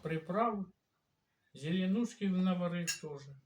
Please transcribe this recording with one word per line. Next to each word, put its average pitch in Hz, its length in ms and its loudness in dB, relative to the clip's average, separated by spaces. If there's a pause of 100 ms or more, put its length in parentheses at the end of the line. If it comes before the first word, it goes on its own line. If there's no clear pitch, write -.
Приправи, 185 640 0 (880)
зеленушки 185 760 0
наварив 175 720 2
теж. 143 200 -10 (240)